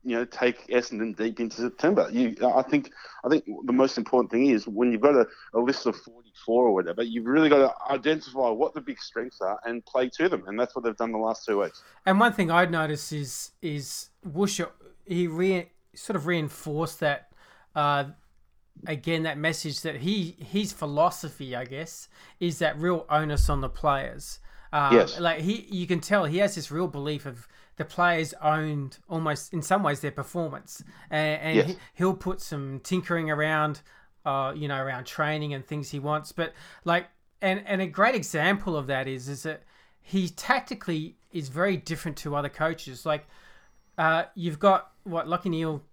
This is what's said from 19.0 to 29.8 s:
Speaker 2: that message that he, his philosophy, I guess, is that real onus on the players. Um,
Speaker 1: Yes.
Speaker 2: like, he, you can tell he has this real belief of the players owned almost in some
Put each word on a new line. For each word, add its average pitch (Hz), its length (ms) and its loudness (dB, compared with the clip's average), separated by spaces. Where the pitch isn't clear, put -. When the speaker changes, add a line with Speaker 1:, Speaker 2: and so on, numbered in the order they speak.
Speaker 2:
that 151 140 -2
message 156 440 -4
that 151 160 -6
he, 175 420 -2
his 196 320 -2
philosophy, 147 880 -2
I 127 80 -6
guess, 139 420 -12
is 170 200 -2
that 151 200 2
real 170 300 2
onus 151 400 4
on 139 100 2
the 131 100 -2
players. 139 680 -2
Um, 143 240 4
Speaker 1:
Yes. - 240 6
Speaker 2:
like, 165 220 0
he, 208 280 -2
you 175 180 -4
can 175 120 0
tell 196 240 2
he 156 140 0
has 202 180 2
this 156 160 -8
real 170 160 -2
belief 143 380 -6
of 120 220 -12
the 151 80 -4
players 170 560 0
owned 151 560 0
almost 160 440 -4
in 160 80 -2
some 190 220 2